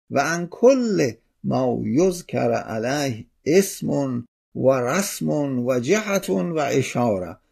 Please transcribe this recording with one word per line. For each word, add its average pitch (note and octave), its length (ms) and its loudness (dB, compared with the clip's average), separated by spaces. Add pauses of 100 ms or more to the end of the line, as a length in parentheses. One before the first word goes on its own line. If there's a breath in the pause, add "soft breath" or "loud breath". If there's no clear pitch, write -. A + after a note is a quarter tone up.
(100)
و B2+ 100 2
عن E3 300 -2
کل A3+ 600 4 (320)
ما B2+ 400 0
یذکر B2+ 680 0
علیه A#2 720 -4 (220)
اسم D3 760 0 (300)
و B2+ 160 2
رسم C#3+ 880 0
و B2 220 0
جهة G3 500 0
و F3 280 -2
اشارة A#2+ 840 -2 (100)